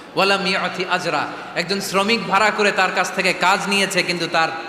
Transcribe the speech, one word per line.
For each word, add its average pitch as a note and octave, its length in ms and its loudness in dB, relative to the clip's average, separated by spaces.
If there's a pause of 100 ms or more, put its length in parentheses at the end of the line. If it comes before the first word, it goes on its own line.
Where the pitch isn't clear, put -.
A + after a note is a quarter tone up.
(160)
ওয়া F3+ 100 2
লাম F#3+ 220 2
ইয়াতি F3+ 440 -2
আজরা।" D3+ 360 0 (280)
একজন F3+ 260 -2
শ্রমিক G3 460 0
ভাড়া G3+ 240 4
করে G#3 200 2
তার F#3+ 240 2
কাছ F#3 200 0
থেকে F3+ 180 2
কাজ F#3 340 2
নিয়েছে, F#3+ 360 2
কিন্তু E3+ 240 -2
তার D#3+ 220 2 (180)